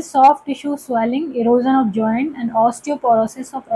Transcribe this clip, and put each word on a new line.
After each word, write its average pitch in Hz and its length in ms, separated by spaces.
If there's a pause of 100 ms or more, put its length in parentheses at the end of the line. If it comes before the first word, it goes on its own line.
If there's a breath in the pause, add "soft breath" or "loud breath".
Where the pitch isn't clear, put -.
(160)
soft 277 340
tissue 285 260
swelling, 247 520 (140)
erosion 247 420
of 208 140
joint 226 340 (120)
and 226 100
osteoporosis 233 1000
of 262 80 (140)